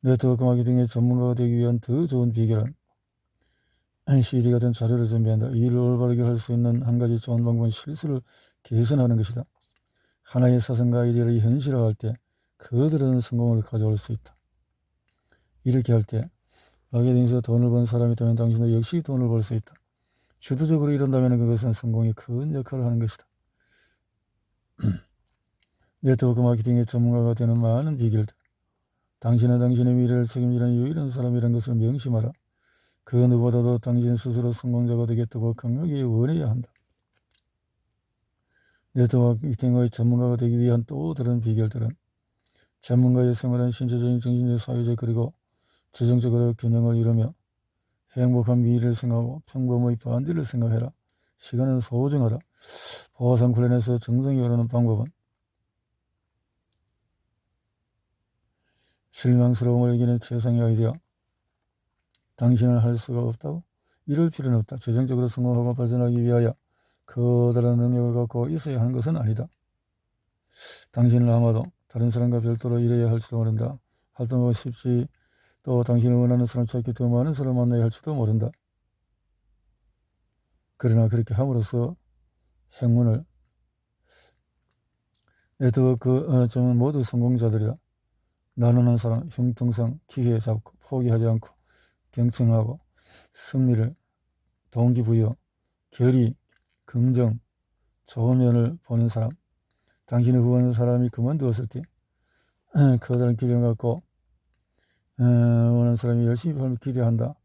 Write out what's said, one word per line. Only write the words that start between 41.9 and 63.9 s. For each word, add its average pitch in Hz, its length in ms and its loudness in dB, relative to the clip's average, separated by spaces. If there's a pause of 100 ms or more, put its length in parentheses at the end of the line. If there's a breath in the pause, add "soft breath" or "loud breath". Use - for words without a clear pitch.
전문가의 123 520 2
생활은 123 380 -2
신체적인, 123 480 -2
정신적, 123 400 0
사회적, 120 380 -4
그리고 117 360 -2 (580)
재정적으로 120 600 2
균형을 117 440 0
이루며 113 360 0 (800)
행복한 123 480 2
미래를 120 320 2
생각하고 120 540 -4
평범의 123 480 -2
반대를 135 500 -4
생각해라. 117 460 -2 (460)
시간은 127 420 -2
소중하다. 123 580 -2 (760 loud breath)
보상 123 400 2
훈련에서 123 440 0
정성이 131 420 -2
오르는 120 280 0
방법은 120 380 0 (4000)
실망스러움을 123 800 2
이기는 120 240 0
최상의 120 420 -2
아이디어. 113 320 0 (1400)
당신은 120 440 2
할 120 180 2
수가 120 240 -6
없다고? 143 420 -6 (440)